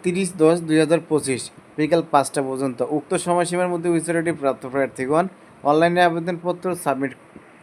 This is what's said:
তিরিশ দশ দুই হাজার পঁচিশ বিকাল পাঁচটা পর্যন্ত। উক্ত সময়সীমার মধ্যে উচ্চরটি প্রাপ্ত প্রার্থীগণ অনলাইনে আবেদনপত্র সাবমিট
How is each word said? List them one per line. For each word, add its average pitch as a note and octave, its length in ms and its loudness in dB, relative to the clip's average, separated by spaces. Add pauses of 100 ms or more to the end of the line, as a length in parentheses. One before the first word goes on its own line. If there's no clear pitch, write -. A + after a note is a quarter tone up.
তিরিশ F3+ 340 -2
দশ E3 240 4
দুই D#3 180 2
হাজার D#3 200 2 (100)
পঁচিশ C3 420 -2 (260)
বিকাল D#3 340 2
পাঁচটা C#3 300 2
পর্যন্ত। C3 480 -4
উক্ত D3+ 260 -2
সময়সীমার F3 520 0
মধ্যে F3 220 -2
উচ্চরটি E3 420 0
প্রাপ্ত C#3 360 -4
প্রার্থীগণ C3+ 600 0 (360)
অনলাইনে E3+ 380 4
আবেদনপত্র F3 720 0
সাবমিট C3+ 360 -2 (520)